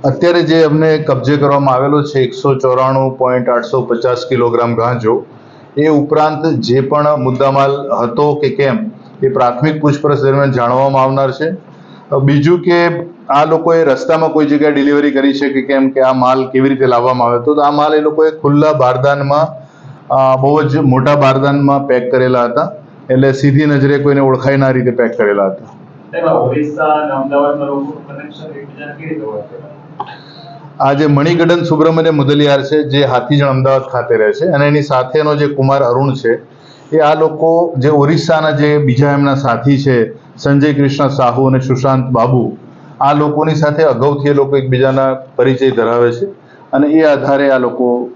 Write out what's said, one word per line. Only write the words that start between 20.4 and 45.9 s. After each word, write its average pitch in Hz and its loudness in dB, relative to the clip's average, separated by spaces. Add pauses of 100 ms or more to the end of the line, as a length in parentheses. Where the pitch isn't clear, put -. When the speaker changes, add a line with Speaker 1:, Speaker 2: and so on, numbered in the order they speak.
Speaker 1:
બહુ 147 2
જ 131 0
મોટા 139 2
બારદાનમાં 139 2
પેક 127 0
કરેલા 127 2
હતા, 151 -2 (380)
એટલે 135 2
સીધી 143 2
નજરે 143 2
કોઈને 139 2
ઓળખાય 131 0
ના 135 2
રીતે 127 0
પેક 117 -2
કરેલા 101 2
હતા. 95 -6
Speaker 2:
સાહેબ, - -8
આ 147 2
ઓરિસ્સા 147 -2
અને 151 -2
અમદાવાદના 143 -2
લોકોનું 143 -8
કનેક્શન 151 -16
એકબીજાને 143 -16
કેવી 156 -14
રીતે 110 -8
હોય 107 -10
છે? - -18 (1080)
Speaker 1:
આ 135 2
જે 147 0
મણિગડન 170 2
સુબ્રમણ્ય 160 0
મુદલિયાર 143 2
છે, 147 0
જે 135 0
હાથીજણ 139 0
અમદાવાદ 131 0
ખાતે 120 -4
રહે 107 2
છે, 151 -2
અને 143 0
એની 147 2
સાથેનો 147 -2
જે 147 0
કુમાર 139 0
અરુણ 131 0
છે, - -4 (280)
એ - 2
આ 151 2
લોકો 160 0
જે 131 0
ઓરિસ્સાના 156 0
જે 147 0
બીજા 143 2
એમના 143 0
સાથી 135 0
છે, 123 0 (240)
સંજય 143 2
કૃષ્ણ 139 0
સાહુ 131 0
અને 131 2
સુશાંત 131 -2
બાબુ, 123 0 (440)
આ 143 2
લોકોની 151 0
સાથે 151 0
અગાઉથી 143 0
એ 147 2
લોકો 139 2
એકબીજાના 131 0 (220)
પરિચય 131 2
ધરાવે 117 2